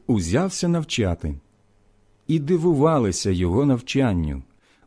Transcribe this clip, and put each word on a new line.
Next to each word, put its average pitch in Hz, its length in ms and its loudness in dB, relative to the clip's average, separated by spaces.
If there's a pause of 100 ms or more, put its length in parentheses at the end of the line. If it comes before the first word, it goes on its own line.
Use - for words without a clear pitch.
узявся 123 600 0
навчати. 95 720 -2 (880)
І 160 120 2
дивувалися 147 920 2
його 90 340 2
навчанню, 104 800 0 (440)